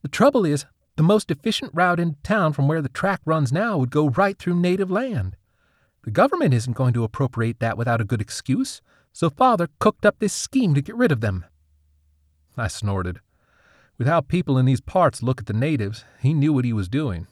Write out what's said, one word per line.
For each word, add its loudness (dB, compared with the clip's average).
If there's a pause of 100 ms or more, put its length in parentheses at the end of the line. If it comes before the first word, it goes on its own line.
"The -10
trouble 4
is, 0 (300)
the 2
most 2
efficient -4
route 2
into -2
town 0
from 0
where 0
the -6
track -4
runs 0
now -2
would -2
go 2
right 0
through -2
native 0
land. -4 (680)
The -8
government 2
isn't -2
going 0
to 0
appropriate -4
that -2
without 0
a -2
good -4
excuse, -4 (320)
so 0
Father 2
cooked 0
up 4
this -2
scheme 0
to 2
get -10
rid 2
of 0
them." -4 (1120)
I -4
snorted. -4 (800)
With 0
how 4
people 0
in 4
these 2
parts 0
look -2
at -12
the -6
natives, -2 (140)
he 0
knew 2
what 2
he -2
was -2
doing. -4